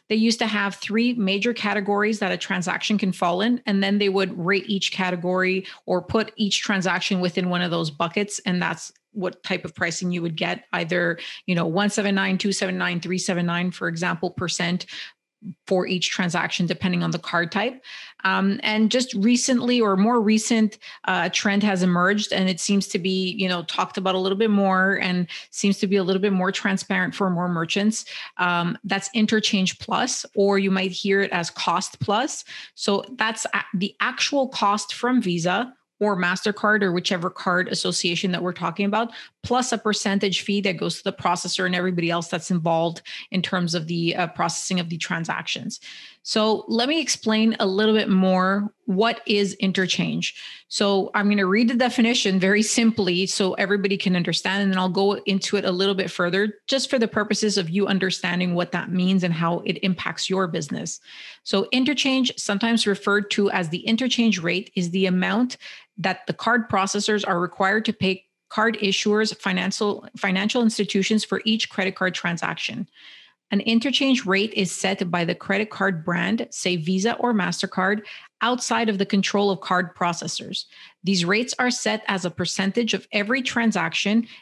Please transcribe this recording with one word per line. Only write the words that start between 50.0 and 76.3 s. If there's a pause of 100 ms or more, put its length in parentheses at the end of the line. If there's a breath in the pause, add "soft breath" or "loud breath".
So
I'm
gonna
read
the
definition
very
simply
so
everybody
can
understand,
and
then
I'll
go (120)
into
it
a
little
bit
further (120)
just
for
the
purposes
of
you
understanding
what
that
means
and
how
it
impacts
your
business. (440 loud breath)
So
interchange,
sometimes
referred
to
as
the
interchange
rate,
is
the
amount (380 loud breath)
that
the
card
processors
are
required
to
pay (240)
card
issuers,
financial, (100)
financial
institutions
for
each
credit
card
transaction. (600 loud breath)
An
interchange
rate
is
set
by
the
credit
card
brand,